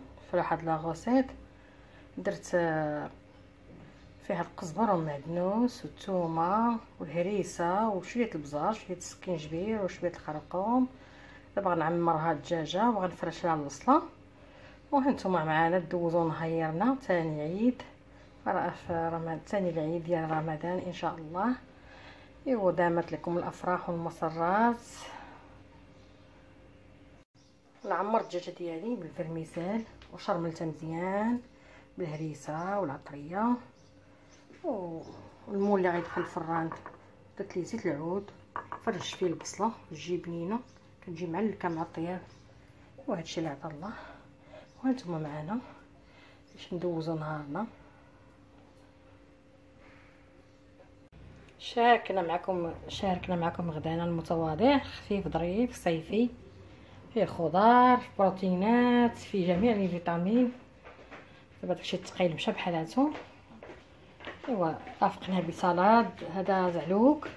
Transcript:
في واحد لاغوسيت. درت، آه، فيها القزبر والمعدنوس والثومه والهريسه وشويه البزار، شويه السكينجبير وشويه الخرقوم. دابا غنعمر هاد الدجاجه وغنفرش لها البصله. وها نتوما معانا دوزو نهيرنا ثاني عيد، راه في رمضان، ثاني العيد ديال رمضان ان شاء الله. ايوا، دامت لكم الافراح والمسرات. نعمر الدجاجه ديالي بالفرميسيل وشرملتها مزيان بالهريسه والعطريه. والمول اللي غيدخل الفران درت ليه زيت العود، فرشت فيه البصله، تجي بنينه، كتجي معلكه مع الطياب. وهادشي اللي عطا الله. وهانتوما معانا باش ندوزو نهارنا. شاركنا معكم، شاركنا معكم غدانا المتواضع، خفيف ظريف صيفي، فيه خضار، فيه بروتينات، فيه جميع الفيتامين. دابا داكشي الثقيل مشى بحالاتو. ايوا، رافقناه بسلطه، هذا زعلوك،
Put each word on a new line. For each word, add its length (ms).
في 60
واحد 260
لاغوسيت. 640
درت، 360
آه، 560
فيها 180
القزبر 500
والمعدنوس 920
والثومه 960
والهريسه 920
وشويه 460
البزار، 380
شويه 240
السكينجبير 840
وشويه 300
الخرقوم. 760
دابا 160
غنعمر 420
هاد 220
الدجاجه 540
وغنفرش 540
لها 120
البصله. 460
وها 200
نتوما 320
معانا 360
دوزو 480
نهيرنا 760
ثاني 400
عيد، 400
راه 220
في 440
رمضان، 320
ثاني 240
العيد 340
ديال 280
رمضان 560
ان 60
شاء 220
الله. 400
ايوا، 240
دامت 400
لكم 260
الافراح 520
والمسرات. 920
نعمر 320
الدجاجه 300
ديالي 440
بالفرميسيل 880
وشرملتها 520
مزيان 760
بالهريسه 840
والعطريه. 680
والمول 1160
اللي 100
غيدخل 320
الفران 480
درت 180
ليه 60
زيت 220
العود، 460
فرشت 300
فيه 120
البصله، 440
تجي 260
بنينه، 420
كتجي 260
معلكه 420
مع 120
الطياب. 400
وهادشي 320
اللي 100
عطا 200
الله. 220
وهانتوما 360
معانا 400
باش 200
ندوزو 420
نهارنا. 520
شاركنا 600
معكم، 520
شاركنا 480
معكم 360
غدانا 320
المتواضع، 760
خفيف 500
ظريف 480
صيفي، 540
فيه 120
خضار، 720
فيه 120
بروتينات، 960
فيه 360
جميع 220
الفيتامين. 760
دابا 120
داكشي 240
الثقيل 360
مشى 180
بحالاتو. 580
ايوا، 240
رافقناه 400
بسلطه، 680
هذا 360
زعلوك، 680